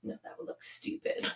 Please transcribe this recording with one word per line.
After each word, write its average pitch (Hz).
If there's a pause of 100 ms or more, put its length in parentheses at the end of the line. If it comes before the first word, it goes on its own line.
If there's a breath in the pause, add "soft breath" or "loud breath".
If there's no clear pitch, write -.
No, -
that -
would -
look -
stupid. -